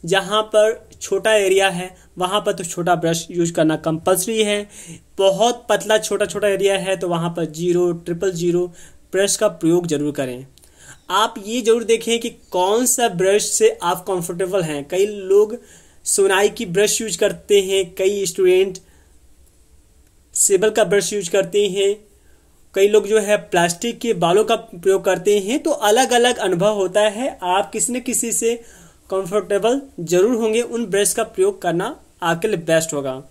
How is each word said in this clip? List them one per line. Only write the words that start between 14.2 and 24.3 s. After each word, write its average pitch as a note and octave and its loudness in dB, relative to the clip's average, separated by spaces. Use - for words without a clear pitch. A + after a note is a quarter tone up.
हैं। D3 -6
कई F#3+ 0
लोग G#3 0
सोनाई G3 2
की G#3+ -8
ब्रश G3+ 0
यूज़ A3 -6
करते G3+ 2
हैं, F#3+ -2
कई G3 0
स्टूडेंट F#3 2
सेबल G3 2
का G#3+ 2
ब्रश G3 0
यूज़ G3+ -6
करते G3+ 0
हैं, G3 0
कई G3 4
लोग G#3 4
जो G#3+ 2
है G#3 2
प्लास्टिक F#3+ -2
के A#3 -2
बालों F3 2